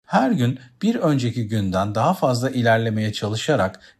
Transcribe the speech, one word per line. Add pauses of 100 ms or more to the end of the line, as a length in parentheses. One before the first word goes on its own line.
Her
gün (220)
bir
önceki
günden
daha
fazla
ilerlemeye
çalışarak (200)